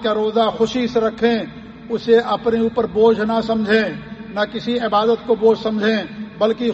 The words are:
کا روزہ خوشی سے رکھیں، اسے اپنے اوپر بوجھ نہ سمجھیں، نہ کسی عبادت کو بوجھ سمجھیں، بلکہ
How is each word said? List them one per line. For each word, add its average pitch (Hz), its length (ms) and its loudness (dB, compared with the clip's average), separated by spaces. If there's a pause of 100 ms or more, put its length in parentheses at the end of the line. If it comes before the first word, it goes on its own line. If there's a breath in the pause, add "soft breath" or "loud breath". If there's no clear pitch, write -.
کا 214 120 0
روزہ 214 440 2
خوشی 226 280 0
سے 226 140 0
رکھیں، 220 380 0 (500)
اسے 233 300 4
اپنے 226 420 0
اوپر 226 260 0
بوجھ 214 340 4
نہ 226 260 0
سمجھیں، 220 420 0 (400)
نہ 196 120 -4 (120)
کسی 240 260 -4
عبادت 220 480 0
کو 233 80 2
بوجھ 214 280 4
سمجھیں، 214 400 0 (360)
بلکہ 226 360 0